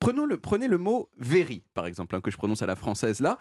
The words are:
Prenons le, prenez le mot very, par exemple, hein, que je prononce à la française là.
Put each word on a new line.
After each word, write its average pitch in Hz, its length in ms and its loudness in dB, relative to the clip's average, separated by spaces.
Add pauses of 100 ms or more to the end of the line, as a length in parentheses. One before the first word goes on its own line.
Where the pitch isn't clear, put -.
Prenons 262 260 2
le, 262 100 0
prenez 214 320 0
le 190 100 4
mot 208 300 0 (100)
very, 131 440 2 (120)
par 85 120 -4
exemple, 90 300 -6
hein, 95 40 0
que 104 100 -4
je 98 60 -4
prononce 104 260 -2
à 110 40 -2
la 95 100 0
française 107 440 -2
là. 175 200 2